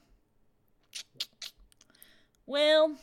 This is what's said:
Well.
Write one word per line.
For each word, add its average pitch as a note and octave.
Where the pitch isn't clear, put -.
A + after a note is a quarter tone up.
Well. D4+